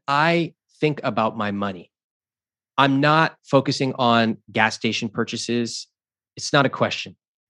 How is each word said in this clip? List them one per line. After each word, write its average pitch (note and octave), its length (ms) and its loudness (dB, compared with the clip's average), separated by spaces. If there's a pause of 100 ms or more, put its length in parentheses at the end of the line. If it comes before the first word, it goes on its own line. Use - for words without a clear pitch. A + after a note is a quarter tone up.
I D#3+ 460 2 (260)
think D3+ 240 0
about A2 340 -2
my G#2 140 -4
money, G2 380 -6 (880)
I'm C3+ 220 4
not D3+ 440 2
focusing C3+ 500 0
on A#2 440 2 (140)
gas A2 240 2
station A2+ 320 -4
purchases. A#2 800 -6 (480)
It's - 160 -10
not C#3+ 140 4
a C3 40 2
question. - 460 -4 (340)